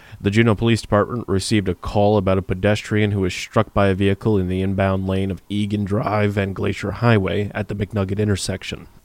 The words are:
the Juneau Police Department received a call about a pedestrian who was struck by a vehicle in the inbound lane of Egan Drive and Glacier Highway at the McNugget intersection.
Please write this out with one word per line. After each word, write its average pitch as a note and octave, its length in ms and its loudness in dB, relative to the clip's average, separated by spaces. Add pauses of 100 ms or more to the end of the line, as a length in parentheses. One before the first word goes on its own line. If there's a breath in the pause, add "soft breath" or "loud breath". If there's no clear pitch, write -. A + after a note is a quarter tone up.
(200 loud breath)
the G2+ 120 0
Juneau A2+ 240 4
Police A#2 260 0
Department A2 480 0
received G2 400 0
a F2 60 -2
call G#2 420 2
about F#2+ 220 2
a - 20 -2
pedestrian G#2 720 0
who G2+ 100 0
was F#2 120 0
struck - 400 -2
by G2+ 140 4
a F#2+ 80 2
vehicle G2 420 2
in F2+ 120 0
the F#2 120 -2
inbound F#2+ 460 0
lane F#2+ 240 -2
of F2 160 -8
Egan G#2 380 -2
Drive G2+ 520 0
and G2 160 0
Glacier G2 380 -4
Highway G2+ 600 2
at G#2 160 -4
the G#2+ 60 -6
McNugget G2+ 420 -2
intersection. G2+ 680 -2 (180)